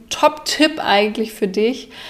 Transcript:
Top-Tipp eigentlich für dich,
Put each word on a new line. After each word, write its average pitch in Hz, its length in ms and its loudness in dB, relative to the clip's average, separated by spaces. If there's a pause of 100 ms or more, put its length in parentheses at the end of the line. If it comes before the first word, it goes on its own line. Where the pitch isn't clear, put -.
Top-Tipp 302 720 0
eigentlich 214 480 2
für - 160 -4
dich, 220 420 -2 (200)